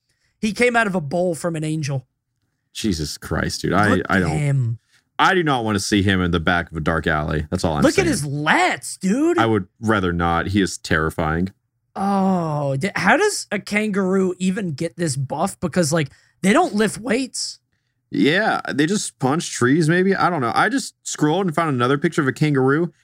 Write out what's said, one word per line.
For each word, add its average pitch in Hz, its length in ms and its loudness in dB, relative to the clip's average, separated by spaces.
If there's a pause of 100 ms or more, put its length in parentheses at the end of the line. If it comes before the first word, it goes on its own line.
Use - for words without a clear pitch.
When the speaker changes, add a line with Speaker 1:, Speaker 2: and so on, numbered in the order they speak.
(400)
Speaker 1:
He 220 120 -2
came 240 240 2
out 226 100 4
of 185 80 -2
a 185 60 -2
bowl 175 340 -2
from 170 220 -4
an 156 80 -4
angel. 147 420 -4 (680)
Speaker 2:
Jesus 80 460 -4
Christ, - 440 -4
dude. 80 100 0
Speaker 1:
Look 92 80 2 (280)
Speaker 2:
I, - 60 0
I - 20 4
Speaker 1:
at 95 40 4
Speaker 2:
don't 85 100 0
Speaker 1:
him. 131 480 0 (400)
Speaker 2:
I 170 160 4
do 180 80 2
not 135 220 0
wanna 107 160 0
see 101 220 2
him 95 200 2
in 87 80 0
the 85 100 0
back 85 300 0
of 80 60 -12
a 82 40 -4
dark 80 260 -2
alley. 78 440 -2
That's 92 140 -2
all 80 120 0
I'm 73 60 2
Speaker 1:
Look 320 120 4
Speaker 2:
saying. 370 120 0
Speaker 1:
at 330 40 0
his 196 140 -2
lats, 160 760 -2
dude. 285 400 0
Speaker 2:
I 113 60 2
would 107 220 0 (140)
rather 101 320 2
not. 85 340 0
He 95 160 2
is - 160 -2
terrifying. 80 760 -2 (420)
Speaker 1:
Oh, 185 840 0
d-, 135 200 -4
how 196 220 2
does 403 340 -2
a 202 60 -4
kangaroo 190 800 -2
even 185 340 -2
get 160 240 -6
this 165 180 -2
buff? 147 460 -4
Because, 165 320 0
like, 160 160 0 (320)
they 190 140 4
don't 311 200 2
lift 208 240 0
weights. 240 600 -4 (520)
Speaker 2:
Yeah, 160 520 2 (100)
they 143 140 2
just - 320 -4
punch 147 320 0
trees, 156 400 2
maybe. 185 240 2
I 170 160 0
don't 165 100 -2
know. 117 140 -2
I 175 160 2
just - 320 -4
scrolled 160 440 0
and 160 80 -2
found 165 140 0
another 131 300 2
picture 165 240 0
of 135 60 2
a 127 40 0
kangaroo, 147 720 0